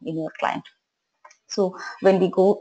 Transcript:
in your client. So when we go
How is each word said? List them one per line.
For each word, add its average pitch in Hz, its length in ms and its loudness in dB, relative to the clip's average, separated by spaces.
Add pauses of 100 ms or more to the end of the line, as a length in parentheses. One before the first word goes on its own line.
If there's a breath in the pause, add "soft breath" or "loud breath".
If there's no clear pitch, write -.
in 160 140 -8
your 156 220 -8
client. - 240 -4 (840)
So 190 320 -4 (220 loud breath)
when 190 180 4
we 185 100 2
go 190 320 2